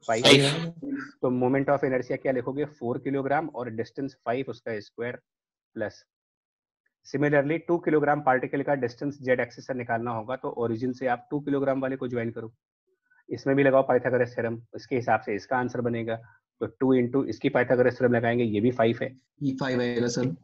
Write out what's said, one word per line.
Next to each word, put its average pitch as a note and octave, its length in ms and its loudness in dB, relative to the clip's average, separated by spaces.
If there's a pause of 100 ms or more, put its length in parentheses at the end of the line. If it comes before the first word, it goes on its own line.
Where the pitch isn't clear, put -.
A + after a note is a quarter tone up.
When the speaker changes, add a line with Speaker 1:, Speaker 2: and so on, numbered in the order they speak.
Speaker 1:
फ़ाइव। A2+ 140 0
Speaker 2:
फ़ाइव। C#3 480 6 (520)
Speaker 1:
तो C3+ 80 2
moment B2+ 380 2
of C#3+ 160 2
inertia C3 340 -2
क्या C#3 140 -2
लिखोगे? C3+ 320 -4
Four B2+ 340 -6
kilogram C#3 500 -2
और A#2+ 220 -8
distance A#2 540 -8
five B2+ 240 -2
उसका A2+ 320 -8
square A#2 360 -10 (580)
plus, G#2+ 300 -8 (1000)
similarly D3 520 2 (100)
two E3+ 100 2
kilogram D3 420 2
particle C3+ 420 0
का C#3+ 120 0
distance C3+ 480 -6
z B2 180 2
एक्सिस A#2+ 260 -6
से C3+ 80 -6
निकालना A#2+ 360 -4
होगा, A#2 260 -6
तो - 120 -8
ओरिजिन A#2 440 -2
से B2+ 140 -6
आप B2 240 -2
two D3 100 -4
kilogram C3+ 400 0
वाले C3+ 160 -2
को C3 120 -6
ज्वाइन A#2 220 -4
करो, A2+ 240 -12 (760)
इसमें C3+ 260 0
भी C#3+ 60 4
लगाओ C3+ 200 6
pythagoras B2 520 2
theorem, A#2 280 -4 (140)
इसके C3+ 200 -6
हिसाब A#2 240 2
से A2 140 -6
इसका - 240 -4
answer B2 220 -4
बनेगा। A#2 360 -4 (440)
तो A2+ 60 -4
टू C3 300 2
into B2 300 2
इसकी A2 220 -2
pythagoras B2 500 4
theorem B2 160 4
लगाएंगे, A#2+ 300 2
ये G#2 160 0
भी A#2+ 100 4
फ़ाइव A#2 320 2
है। B2 140 -8 (260)
Speaker 3:
ये C3+ 120 0
फ़ाइव B2+ 260 -2
आएगा A#2+ 280 0
सर। B2+ 360 -2